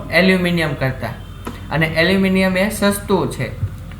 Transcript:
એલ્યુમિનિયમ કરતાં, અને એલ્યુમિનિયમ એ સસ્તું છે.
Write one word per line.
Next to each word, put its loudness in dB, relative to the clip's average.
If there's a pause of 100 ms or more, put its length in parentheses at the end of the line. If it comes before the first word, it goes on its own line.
(200)
એલ્યુમિનિયમ 4
કરતાં, -4 (580)
અને 2 (160)
એલ્યુમિનિયમ 2
એ 2
સસ્તું 0
છે. -4 (480)